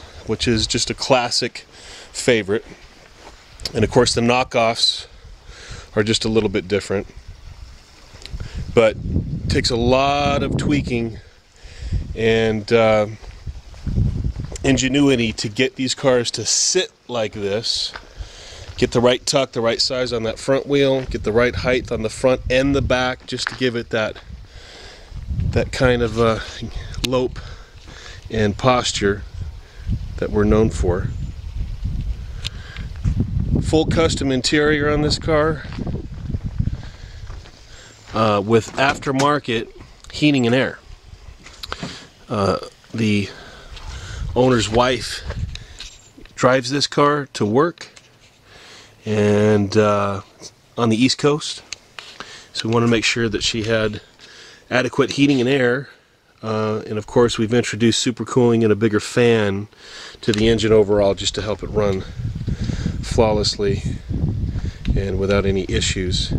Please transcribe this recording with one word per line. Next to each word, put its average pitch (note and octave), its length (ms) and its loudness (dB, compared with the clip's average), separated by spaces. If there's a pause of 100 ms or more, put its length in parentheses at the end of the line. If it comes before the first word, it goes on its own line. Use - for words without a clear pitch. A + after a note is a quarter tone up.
(280)
which A2+ 220 -2
is A2+ 180 2
just - 220 -2
a A#2 40 0
classic A#2+ 680 0 (520)
favorite. A2 540 2 (1080)
And A2 120 0
of - 40 2
course A#2+ 240 4
the B2+ 60 -2
knockoffs A#2+ 880 0 (880)
are G#2+ 80 4
just A2 220 0
a - 20 -2
little A2 220 2
bit F#2 180 -2
different, G2 400 -2 (1700)
but A2 220 4
it - 520 -4
takes C#3 200 0
a B2 80 0
lot C#3 680 2
of C3+ 140 -2
tweaking B2 640 -2 (1000)
and, A2+ 560 2
uh, A2 340 6 (1500)
ingenuity C3 720 2
to - 160 -6
get B2+ 300 0
these C3 180 -2
cars B2 360 2
to A2 140 -6
sit - 460 0 (160)
like A2+ 240 -2
this. G#2 600 -2 (840)
Get B2+ 140 2
the B2 100 2
right B2 220 4
tuck, C3+ 280 0
the B2 100 -4
right A2+ 180 2
size B2+ 320 -2
on A2+ 120 -2
that A2 160 -4
front - 260 0
wheel, C3+ 380 2
get A#2 200 -6
the A2 80 -2
right A#2+ 220 4
height - 380 -2
on A2+ 100 -2
the A2 80 -2
front B2+ 400 0
and C3 240 2
the C#3 80 2
back, B2+ 460 0
just B2 220 -4
to - 60 -12
give B2 200 0
it A#2 160 -6
that, A2 260 -2 (1300)
that - 200 0
kind B2 300 2
of, A2+ 180 0
uh, A2+ 200 2 (640)
lope B2+ 320 -2 (960)
and G#2+ 260 0
posture A#2 640 2 (960)
that - 140 -2
we're G#2 140 4
known G#2+ 260 4
for. F2+ 380 0 (2500)
Full D#3+ 240 2
custom D#3+ 460 0
interior D3 580 2
on D3+ 140 2
this D3+ 160 0
car, D#3 420 2 (2500)
uh, G#2+ 280 2
with A2 280 2
aftermarket C3+ 960 0 (420)
heating C#3 360 4
and A#2 80 4
air. A#2+ 240 0 (1500)
Uh, G2 300 0 (380)
the G#2 340 0 (1080)
owner's A#2+ 360 4
wife B2 520 0 (1080)
drives B2+ 380 2
this C#3+ 160 0
car D3 460 2
to - 120 -2
work C#3 440 0 (1120)
and, G#2 760 4
uh, G2+ 440 2 (560)
on A#2 120 2
the A2 60 4
East B2+ 220 4
Coast. - 460 0 (880)
So - 140 -4
we A2 80 2
wanted A#2 100 4
to A#2+ 60 4
make A2 120 2
sure A#2 260 0
that G2+ 120 -2
she A2 220 -2
had A2 360 0 (720)
adequate B2 440 0
heating C#3 260 6
and A#2+ 100 2
air. C3 400 2 (540)
Uh, A2 420 -2
and G#2+ 140 -6
of - 80 -8
course A#2+ 320 4
we've A2 120 0
introduced A#2 540 2
supercooling A#2 560 2
and G#2+ 100 6
a G#2 40 4
bigger G#2 240 2
fan G#2+ 720 2 (520)
to - 100 0
the G#2+ 160 4
engine A2 240 4
overall G2+ 440 6
just - 180 -4
to G#2 80 -6
help G2+ 220 -6
it - 80 -8
run G2+ 300 0 (1000)
flawlessly G#2 800 0 (1120)
and F#2+ 220 -2
without G2 300 2
any F#2+ 200 0
issues, F#2+ 720 -2